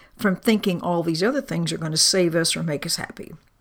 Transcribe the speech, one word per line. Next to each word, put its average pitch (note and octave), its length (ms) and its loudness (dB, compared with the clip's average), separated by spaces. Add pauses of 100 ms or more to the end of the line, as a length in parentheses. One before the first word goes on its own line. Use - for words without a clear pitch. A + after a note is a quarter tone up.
(180)
from F#3+ 180 2
thinking G3+ 460 0
all E3+ 220 0
these E3 200 0
other C4+ 160 2
things E3 320 -4
are E3 60 -6
gonna D#3+ 180 -4
save E3+ 400 4
us E3 220 2
or D#3+ 60 -4
make D#3 220 -4
us E3+ 120 -2
happy. - 360 -12 (280)